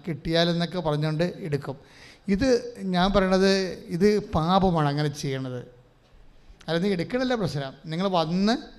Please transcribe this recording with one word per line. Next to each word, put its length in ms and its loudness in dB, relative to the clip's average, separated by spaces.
കിട്ടിയാലെന്നൊക്കെ" 720 0
പറഞ്ഞുകൊണ്ട് 580 -2
എടുക്കും. 380 -6
ഇത് 520 0
ഞാൻ 340 0
പറയണത്, 760 2
ഇത് 360 2
പാപമാണ് 680 2
അങ്ങനെ 200 0
ചെയ്യണത്. 500 -6
അല്ല, 100 0
നീ 120 0
എടുക്കണല്ല 460 -2
പ്രശ്നം, 380 -4
നിങ്ങൾ 220 -2
വന്ന് 500 2